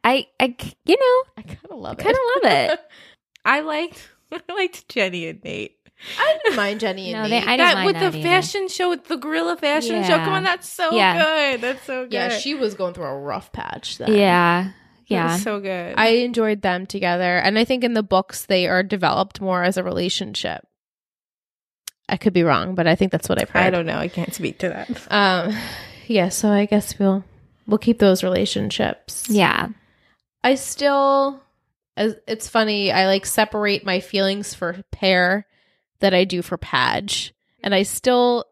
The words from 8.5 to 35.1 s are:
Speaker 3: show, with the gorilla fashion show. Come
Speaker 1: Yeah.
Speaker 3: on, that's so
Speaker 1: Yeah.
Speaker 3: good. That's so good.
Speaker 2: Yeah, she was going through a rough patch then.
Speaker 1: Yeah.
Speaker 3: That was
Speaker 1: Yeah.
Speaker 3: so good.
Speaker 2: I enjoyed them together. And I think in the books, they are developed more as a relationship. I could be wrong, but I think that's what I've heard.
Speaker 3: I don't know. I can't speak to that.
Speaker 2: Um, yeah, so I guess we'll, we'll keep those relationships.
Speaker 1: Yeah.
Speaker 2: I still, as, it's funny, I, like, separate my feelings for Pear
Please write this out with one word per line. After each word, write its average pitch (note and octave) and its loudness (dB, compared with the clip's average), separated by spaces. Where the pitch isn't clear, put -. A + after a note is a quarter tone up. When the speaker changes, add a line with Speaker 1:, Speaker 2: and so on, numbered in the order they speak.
Speaker 3:
show, F4+ -2
with F4 -4
the D#4+ -4
gorilla E4 -4
fashion C4 0
show. D#4 4
Come D#4+ 0
Speaker 1:
Yeah. F#4+ 0
Speaker 3:
on, F#4 -2
that's F4+ -2
so E4 -2
Speaker 1:
Yeah. C#4+ 2
Speaker 3:
good. A#3+ -4
That's C4 -6
so B3+ -8
good. A#3+ -8
Speaker 2:
Yeah, G3+ -2
she A#3+ -4
was A3 -2
going F#3 -4
through F3 -10
a C#3 -8
rough C#3+ -8
patch - -10
then. G#3+ 0
Speaker 1:
Yeah. F3 4
Speaker 3:
That G3 -6
was - -12
Speaker 1:
Yeah. E3+ 0
Speaker 3:
so G#3 -4
good. F3+ -6
Speaker 2:
I A3 4
enjoyed A3+ 0
them F#3 -2
together. F3+ 0
And G#3 2
I A#3 4
think B3+ 0
in A#3+ 0
the A3 2
books, - 0
they F#3 2
are F3+ 2
developed F#3+ -2
more F#3 0
as F#3+ 2
a F#3 -2
relationship. F3+ -6
I F#3+ -2
could G3+ 0
be F3 4
wrong, D#3 2
but E3+ 0
I D#3+ 4
think F#3+ 0
that's - -4
what - 0
I've - -2
heard. - -2
Speaker 3:
I F#3 4
don't F3 -2
know. D#3+ -4
I F3 -4
can't F3 -6
speak - -8
to F3+ -2
that. - -10
Speaker 2:
Um, G3+ 2
yeah, G3 2
so G#3+ 0
I G3+ 4
guess G#3 0
we'll, F#3+ 2
we'll G#3 2
keep A#3 2
those F#3+ 6
relationships. - -2
Speaker 1:
Yeah. G3+ 2
Speaker 2:
I C4 4
still, C#4 0
as, G#3+ -2
it's A3 -8
funny, G#3 0
I, F#3+ 4
like, G3 2
separate G#3 0
my F#3 0
feelings G3 -2
for F3 -6
Pear F#3+ 2